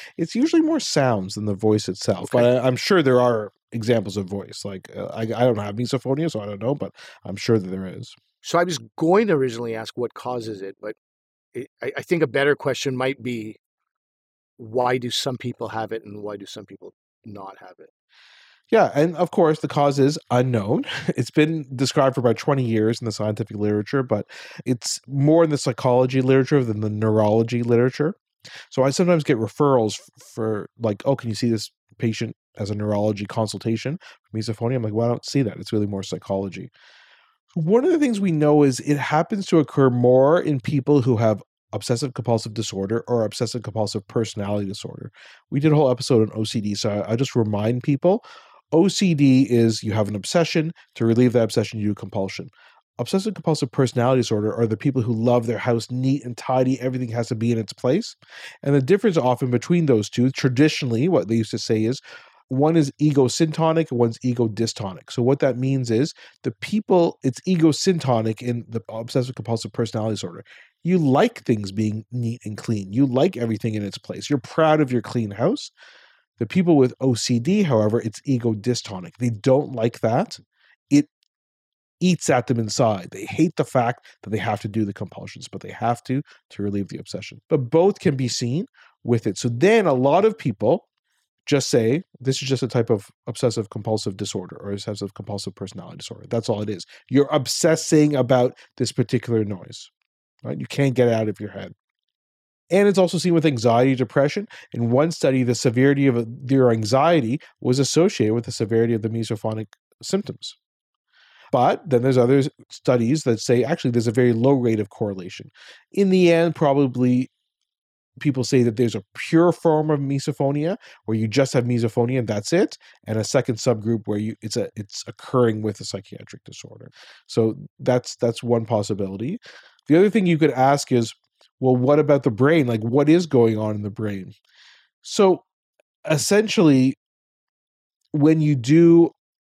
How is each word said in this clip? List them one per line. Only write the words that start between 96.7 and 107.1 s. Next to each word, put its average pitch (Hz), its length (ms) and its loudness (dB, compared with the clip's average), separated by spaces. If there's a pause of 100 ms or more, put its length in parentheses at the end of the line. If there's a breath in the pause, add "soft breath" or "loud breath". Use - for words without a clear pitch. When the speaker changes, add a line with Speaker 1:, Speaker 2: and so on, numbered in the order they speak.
Speaker 1:
You're 139 220 4
obsessing 151 840 2
about 127 420 2 (180 soft breath)
this 123 140 -4
particular 117 540 -2
noise, 98 440 -12 (540)
right? 127 160 -8
You 131 80 -10
can't 135 300 -2
get 123 100 4
it 117 80 2
out 113 140 -2
of 104 100 -6
your 104 120 -12
head. 98 240 -14 (1000)
And 202 140 6
it's 190 100 2
also 180 200 2
seen 170 160 2
with 165 120 4
anxiety, 123 480 4
depression. 139 540 0 (240 loud breath)
In 117 180 -2
one 147 220 2
study, 131 320 2
the 120 100 2
severity 139 540 2
of 117 180 0
their 127 460 2
anxiety 131 640 2 (220 soft breath)